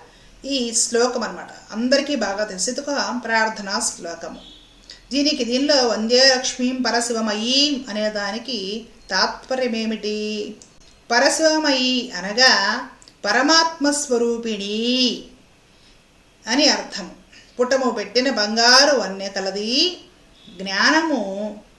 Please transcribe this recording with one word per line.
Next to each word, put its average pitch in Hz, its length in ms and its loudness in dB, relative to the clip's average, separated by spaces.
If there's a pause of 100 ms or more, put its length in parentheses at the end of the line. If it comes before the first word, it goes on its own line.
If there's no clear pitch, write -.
(440)
ఈ 247 300 -2
శ్లోకం 240 480 0
అన్నమాట. 180 260 -10 (240)
అందరికీ 277 420 0
బాగా 208 300 -2
తెలుసు. 190 260 -6
ఇది 247 100 -6
ఒక 247 440 -4
ప్రార్థనా 220 560 -2
శ్లోకము. 170 600 -8 (720)
దీనికి, 285 320 0
దీనిలో 254 440 2
"వందే 247 480 4
లక్ష్మీం 254 460 -2
పరశివమయీం" 240 1080 0
అనే 214 220 -2
దానికి 208 720 -6 (260)
తాత్పర్యం 226 640 0
ఏమిటి? 214 800 -4 (540)
పరశివమయి 277 1000 2
అనగా 214 760 2 (360)
పరమాత్మ 285 640 2
స్వరూపిణి 233 1300 0 (1200)
అని 269 220 4
అర్థం. 196 420 -4 (500)
"పుటము 247 300 2
పెట్టిన 214 400 0
బంగారు 240 680 4
వన్నె 196 300 -4
కలది, 214 720 -2 (640)
జ్ఞానము 214 1000 0 (180)